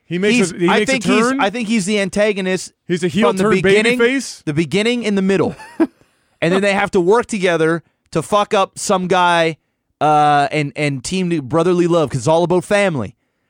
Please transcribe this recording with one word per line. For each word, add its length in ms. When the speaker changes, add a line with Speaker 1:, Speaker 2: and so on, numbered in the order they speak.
Speaker 1:
He 140
makes 180
Speaker 2:
he's, 160
Speaker 1:
a, 60
he 100
Speaker 2:
I 120
Speaker 1:
makes 100
a 20
Speaker 2:
think 120
he's, 260
Speaker 1:
turn? 100
Speaker 2:
I 80
think 200
he's 180
the 120
antagonist 760
Speaker 1:
He's 160
a 60
heel 200
Speaker 2:
from 100
the 60
Speaker 1:
turned 180
Speaker 2:
beginning, 360
Speaker 1:
babyface? 460
Speaker 2:
the 80
beginning 540
and 100
the 60
middle, 340
Speaker 1:
<laughs> 120
Speaker 2:
and 760
then 80
they 140
have 160
to 100
work 240
together 580
to 100
fuck 320
up 260
some 300
guy, 480
uh, 540
and, 240
and 260
team 280
to 100
brotherly 460
love 240
'cause 80
it's 100
all 160
about 200
family. 520